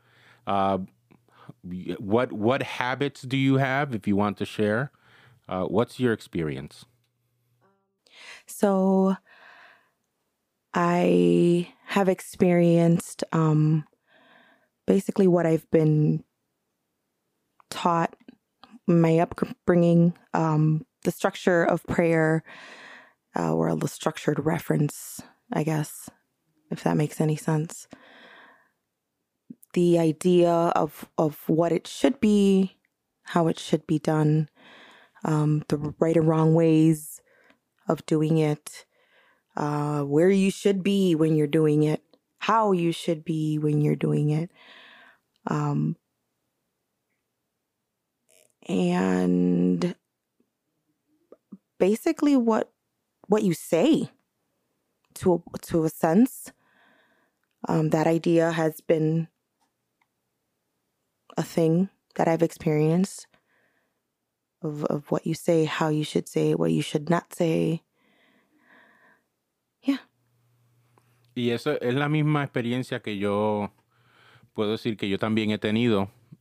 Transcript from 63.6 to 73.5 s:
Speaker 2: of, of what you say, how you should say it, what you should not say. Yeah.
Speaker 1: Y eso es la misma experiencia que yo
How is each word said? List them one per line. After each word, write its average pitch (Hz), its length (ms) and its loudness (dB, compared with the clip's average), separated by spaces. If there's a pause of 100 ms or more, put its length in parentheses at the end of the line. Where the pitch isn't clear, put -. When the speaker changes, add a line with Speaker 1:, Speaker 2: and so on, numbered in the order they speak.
Speaker 2:
of, 147 280 -6
of 147 200 -6
what - 160 -2
you 160 80 -2
say, 160 320 0
how 156 240 -2
you 151 140 -2
should - 240 -4
say 156 240 0
it, 165 60 -2
what - 120 0
you 156 120 0
should 151 280 -6
not - 240 -2
say. 165 480 -2 (2000)
Yeah. 269 180 -2 (1300)
Speaker 1:
Y 120 160 -2
eso 120 300 -2
es 123 140 -2
la 147 140 -2
misma 151 360 0
experiencia 123 560 -6
que 107 180 -8
yo 101 520 -2 (840)